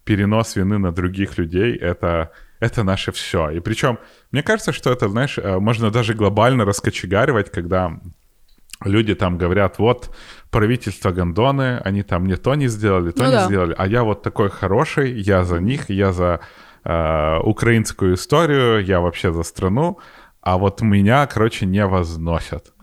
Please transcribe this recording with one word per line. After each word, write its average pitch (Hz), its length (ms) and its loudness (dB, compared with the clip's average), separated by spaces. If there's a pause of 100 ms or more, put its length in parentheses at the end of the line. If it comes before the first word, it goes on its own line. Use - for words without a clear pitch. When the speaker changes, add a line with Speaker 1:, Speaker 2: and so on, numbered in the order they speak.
Speaker 1:
перенос 107 520 2
вины 101 200 0
на 95 140 0
других 92 460 -4
людей — 90 400 0
это, 85 500 -2 (340)
это 113 220 -2
наше 95 280 -2
всё. 82 460 -4
И - 20 -4
причём, 113 380 -2 (340)
мне 139 120 -2
кажется, 220 280 -2
что - 200 -2
это, 120 180 0
знаешь, 117 280 -2
э, 95 220 -2
можно 110 320 0
даже 113 220 0
глобально 107 520 4
раскочегаривать, 101 840 0
когда 90 420 -2 (920)
люди 104 300 2
там 90 220 -2
говорят: 90 420 0
«Вот 113 300 0 (400)
правительство 107 640 0
гондоны, 117 760 0
они 101 160 -2
там 92 240 -2
не 92 80 0
то 127 200 -2
не 139 140 0
сделали, 98 420 0
то - 120 -2
Speaker 2:
Ну 269 60 4
Speaker 1:
не 254 60 4
Speaker 2:
да. 202 100 4
Speaker 1:
сделали, 92 320 0
а 95 100 0
я 117 160 2
вот 107 200 -2
такой 104 260 0
хороший, 127 640 0 (100)
я 95 220 4
за 90 160 0
них, 117 300 -2
я 98 240 2
за, 87 260 0 (460)
э, 80 580 0
украинскую 110 680 2
историю, 135 720 2
я 92 140 2
вообще 87 340 0
за 85 100 -2
страну, 117 560 -2 (420)
а 92 160 0
вот 98 240 0
меня, 110 460 4
короче, 113 380 0
не 98 200 2
возносят 82 960 -4